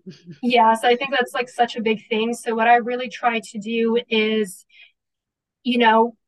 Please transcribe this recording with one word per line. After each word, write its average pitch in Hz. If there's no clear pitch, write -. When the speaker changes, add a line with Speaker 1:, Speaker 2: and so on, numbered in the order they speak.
Speaker 1:
<laughs> 175
Speaker 2:
Yeah, 233
so 226
I 240
think 262
that's, 262
like, 247
such 240
a 233
big 220
thing. 226
So 226
what 226
I 240
really 247
try 226
to 220
do 226
is, 214
you 240
know 226